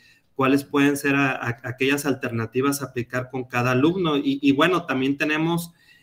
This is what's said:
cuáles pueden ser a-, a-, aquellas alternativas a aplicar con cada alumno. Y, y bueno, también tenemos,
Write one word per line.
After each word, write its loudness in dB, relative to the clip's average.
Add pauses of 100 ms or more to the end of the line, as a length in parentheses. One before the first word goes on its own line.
(360)
cuáles 2
pueden 2
ser 0
a-, 0
a-, -6
aquellas -2
alternativas -2
a -6
aplicar -6
con -6
cada 0
alumno. 2
Y, 0
y 4
bueno, 2
también 0
tenemos, -2 (300)